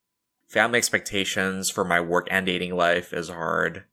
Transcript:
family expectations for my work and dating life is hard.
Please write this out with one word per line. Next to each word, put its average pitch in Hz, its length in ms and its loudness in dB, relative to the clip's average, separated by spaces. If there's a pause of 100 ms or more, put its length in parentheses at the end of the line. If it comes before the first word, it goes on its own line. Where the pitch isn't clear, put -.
(540)
family 117 240 4
expectations 95 920 -2
for 101 160 0
my 87 160 2
work 87 300 0
and 95 160 0
dating 90 300 -2
life 87 360 2
is 85 160 -4
hard. 85 640 -2